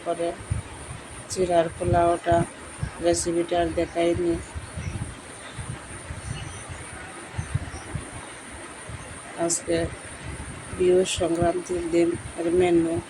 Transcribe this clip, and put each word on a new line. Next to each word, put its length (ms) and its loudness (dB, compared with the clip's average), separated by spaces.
করে। 240 0
চিড়ার 400 4
পোলাওটা 680 4
রেসিপিটা 560 2
আর 140 4
দেখাইনি। 600 2
আজকে 380 2
বিহু 260 8
সংক্রান্তির 880 2
দিন 180 6
এর 140 0
মেনু। 420 6